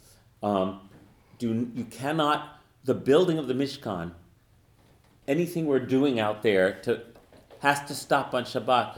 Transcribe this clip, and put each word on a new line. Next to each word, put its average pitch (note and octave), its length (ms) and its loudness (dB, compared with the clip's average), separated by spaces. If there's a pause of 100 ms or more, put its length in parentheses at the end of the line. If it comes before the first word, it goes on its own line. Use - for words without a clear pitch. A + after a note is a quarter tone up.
(420)
Um, F#2+ 480 -2 (480)
do, A#2 380 -2
you A#2 100 -8
cannot, D3 720 -2 (240)
the B2 120 0
building D#3+ 420 4
of D3 100 -4
the B2+ 60 -2
Mishkan, G#2+ 600 -4 (1120)
anything E3 400 -2
we're C3+ 120 4
doing B2+ 400 2
out G#2+ 240 -2
there G2 380 4
to, A#2 200 -2 (580)
has C#3+ 260 2
to D3 100 -8
stop - 380 -2
on B2 100 0
Shabbat A#2+ 540 0